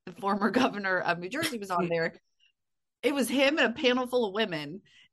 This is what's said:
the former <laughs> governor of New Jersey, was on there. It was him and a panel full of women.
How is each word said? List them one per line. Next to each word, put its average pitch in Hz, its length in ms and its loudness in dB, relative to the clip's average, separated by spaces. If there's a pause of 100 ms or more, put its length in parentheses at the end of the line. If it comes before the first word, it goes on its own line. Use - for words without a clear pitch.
the 196 60 -14
former 202 380 0
<laughs> 254 220 2
governor 190 280 0
of 175 180 0
New 175 100 -8
Jersey, 285 300 -4
was 196 120 -8
on 175 180 0
there. 165 260 0 (880)
It 285 120 2
was 262 140 0
him 277 300 2
and 269 80 4
a 226 120 -2
panel 254 280 2
full 247 200 0
of 190 80 -4
women. 175 460 -4 (320)